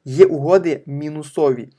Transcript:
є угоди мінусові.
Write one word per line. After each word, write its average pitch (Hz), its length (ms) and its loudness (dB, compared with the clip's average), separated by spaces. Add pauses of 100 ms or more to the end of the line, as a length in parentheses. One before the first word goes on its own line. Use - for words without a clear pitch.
є 139 200 4
угоди 170 600 0
мінусові. 147 920 -4